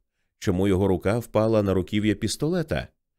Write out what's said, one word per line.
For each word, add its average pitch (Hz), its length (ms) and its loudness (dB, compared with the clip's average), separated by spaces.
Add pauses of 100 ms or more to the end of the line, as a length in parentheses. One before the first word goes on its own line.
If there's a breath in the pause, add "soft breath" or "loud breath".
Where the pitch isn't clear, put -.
(380)
Чому 95 300 0
його 95 200 2
рука 92 300 0
впала 110 440 0
на 98 120 0
руків'я 101 400 0
пістолета? 147 760 -4 (300)